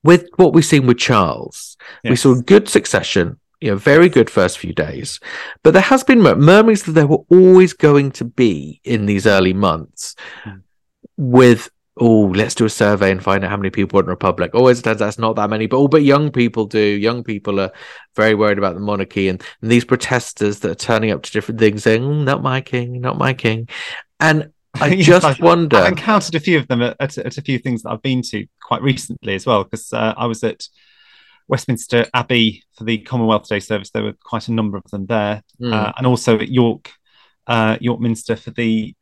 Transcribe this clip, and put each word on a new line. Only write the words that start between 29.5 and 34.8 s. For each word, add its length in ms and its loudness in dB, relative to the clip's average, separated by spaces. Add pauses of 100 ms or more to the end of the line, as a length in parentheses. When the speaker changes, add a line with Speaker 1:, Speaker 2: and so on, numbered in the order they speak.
Speaker 2:
'cause, 300 -12
uh, 240 -4
I 80 -6
was 180 -6
at 200 -8 (840)
Westminster 680 -2
Abbey 500 -2 (140)
for 80 -16
the 140 -4
Commonwealth 480 -4
Day 120 -4
service. 320 -8
There 120 -8
were 200 -10
quite 240 -10
a 60 -6
number 240 -6
of 140 -14